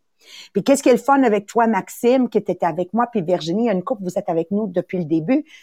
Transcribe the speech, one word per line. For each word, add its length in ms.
Puis 140
qu'est-ce 180
qui 60
est 40
le 40
fun 260
avec 220
toi, 200
Maxime, 640
qui 100
était 280
avec 280
moi, 140
puis 140
Virginie, 420
il 40
y 20
a 40
une 120
couple, 180
vous 160
êtes 80
avec 240
nous 160
depuis 300
le 80
début, 400